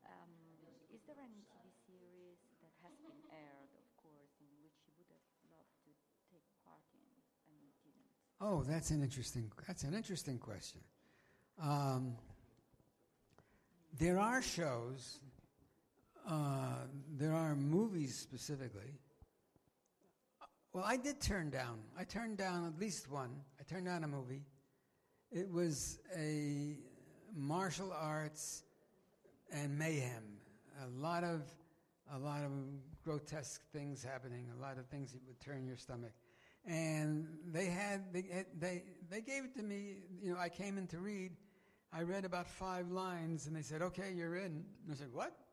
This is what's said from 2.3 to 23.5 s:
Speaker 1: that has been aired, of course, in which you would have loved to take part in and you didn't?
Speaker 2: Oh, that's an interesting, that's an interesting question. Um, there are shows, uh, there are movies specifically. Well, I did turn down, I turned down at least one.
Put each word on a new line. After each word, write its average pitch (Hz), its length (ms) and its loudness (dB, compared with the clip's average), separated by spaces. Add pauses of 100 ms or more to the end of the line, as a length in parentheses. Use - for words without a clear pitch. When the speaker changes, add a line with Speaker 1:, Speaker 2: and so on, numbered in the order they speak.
Speaker 1:
that 160 100 -20 (120)
has 175 180 -18
been 311 160 -16 (140)
aired, 139 420 -16
of - 140 -20 (100)
course, 143 420 -20
in 147 80 -20 (140)
which 160 240 -20
you 156 120 -20
would 175 120 -20
have 160 160 -20 (240)
loved 165 240 -20 (100)
to 151 80 -20 (380)
take 175 160 -20 (180)
part 160 300 -20
in - 160 -20 (380)
and 151 100 -20
you 143 140 -20 (120)
didn't? 147 220 -20 (340)
Speaker 2:
Oh, 196 240 4
that's 156 280 4
an 151 100 6
interesting, 120 500 0 (160)
that's 180 160 -4
an 143 100 2
interesting 180 440 0
question. 101 440 -8 (800)
Um, 135 540 4 (1800)
there 180 220 8
are 240 220 6
shows, 131 800 0 (1080)
uh, 135 580 2 (320)
there 156 160 4
are 160 220 6
movies 151 600 4
specifically. 127 800 -6 (1800)
Well, 185 120 0
I 240 120 6
did 285 240 0
turn 170 280 4
down, 123 300 2 (180)
I - 60 -4
turned 220 340 -2
down 180 280 2
at 165 140 -2
least 185 300 -2
one. 131 220 0 (280)